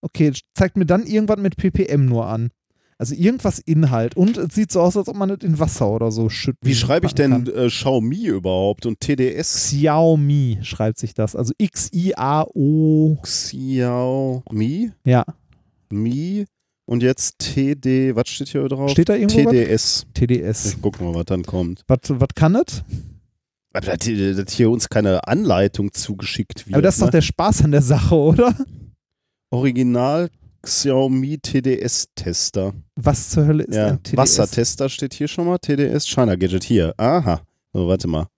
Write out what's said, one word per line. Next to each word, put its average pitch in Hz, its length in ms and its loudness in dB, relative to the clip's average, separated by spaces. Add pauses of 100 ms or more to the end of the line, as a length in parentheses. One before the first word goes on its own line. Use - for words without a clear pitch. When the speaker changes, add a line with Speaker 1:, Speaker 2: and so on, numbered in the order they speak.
Speaker 1:
Okay, 151 300 0 (240)
zeigt 190 220 0
mir 185 80 2
dann 180 200 2
irgendwas 214 340 0
mit 196 180 -2
P 185 140 0
P 196 160 0
M 143 180 2
nur 117 220 0
an. 113 220 -4 (520)
Also 120 140 -6
irgendwas 208 440 0
Inhalt. 127 580 0
Und 196 200 4
es 175 180 -4
sieht 208 180 0
so 175 80 2
aus, 180 160 2
als 196 100 -2
ob 156 80 -10
man 196 140 -2
es 196 120 -4
in 160 160 0
Wasser 151 320 0
oder 113 220 0
so 110 160 -2
schütten - 400 -4
Speaker 2:
Wie 135 80 4
schreibe 135 300 2
ich - 100 -2
Speaker 1:
packen 139 160 4 (140)
Speaker 2:
denn, - 0 -
Speaker 1:
kann. 123 200 -2
Speaker 2:
äh, - 40 4
Xiaomi 135 580 -2
überhaupt 95 580 0
und 113 140 -4
T 147 160 -2
D 127 180 0
S? - 200 -6
Speaker 1:
Xiaomi 147 1080 2
schreibt - 360 -4
sich 113 140 -8
das. 107 220 -4
Also 120 220 -2
X - 360 -2
I 185 240 0
A 143 260 0 (100)
O. 156 680 2
Speaker 2:
Xiaomi? 127 1700 -2 (140)
Speaker 1:
Ja. 127 180 4 (640)
Speaker 2:
Mi. 143 560 -4 (400)
Und 120 180 -2
jetzt - 360 -2
T 139 360 -2
D, 131 400 0
was 120 140 0
steht - 200 -10
hier 135 180 -2
drauf? 135 240 -2
Speaker 1:
Steht 165 180 4
da 208 60 4
irgendwo 113 300 4
was? - 60 4
Speaker 2:
T 127 60 6
D 120 80 4
S. - 480 -2
Speaker 1:
T 123 140 0
D 120 140 0
S. 101 240 -4
Speaker 2:
Ich 98 160 -6
guck 101 200 -4
mal, 87 120 -4
was 85 120 -4
dann 90 180 -4
kommt. 90 440 -4
Speaker 1:
Was, 131 200 2
was 131 280 0
kann 156 180 4
das? - 300 -2 (920)
Speaker 2:
Aber 95 120 -6
dass, 92 140 -4
dass 98 540 -2
hier 113 160 4
uns 117 200 0
keine 101 380 2
Anleitung 101 680 0
zugeschickt - 720 -8
wird, 95 80 -8
Speaker 1:
Aber 147 60 4
das 185 140 4
ist 226 60 0
Speaker 2:
ne? 214 60 4
Speaker 1:
doch - 40 2
der 165 100 4
Spaß 185 420 0
an 151 80 4
der 143 100 4
Sache, 139 340 4
oder? 160 400 4 (960)
Speaker 2:
Original 127 800 0 (320)
Xiaomi 135 800 0
T - 220 -2
D 127 180 0
S - 340 -4
Tester. 95 600 -4 (220)
Speaker 1:
Was 139 340 -2
zur 151 180 2
Hölle 151 160 2
ist - 120 -6
Speaker 2:
Ja, 107 120 2
Speaker 1:
ein - 160 -2
T - 80 -8
D - 20 -4
S? - 40 0
Speaker 2:
Wassertester 120 720 0
steht 131 240 -8
hier 147 140 -6
schon 170 200 -4
mal. 180 100 0
T - 180 -2
D 143 120 2
S, - 200 -2
China 113 280 2
Gadget, 90 280 0
hier. 90 340 2
Aha. 117 440 2 (320)
So, 90 140 0
warte 92 200 0
mal. 80 200 -2 (100)